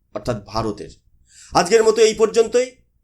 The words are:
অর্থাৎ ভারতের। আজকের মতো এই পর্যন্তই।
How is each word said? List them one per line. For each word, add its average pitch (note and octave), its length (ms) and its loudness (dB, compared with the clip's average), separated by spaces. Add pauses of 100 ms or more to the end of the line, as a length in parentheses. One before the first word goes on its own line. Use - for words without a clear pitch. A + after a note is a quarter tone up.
(140)
অর্থাৎ G#2+ 320 -8
ভারতের। A2 440 -8 (640)
আজকের F#3 300 2
মতো A3 180 2
এই A3 120 4
পর্যন্তই। A3 580 0 (320)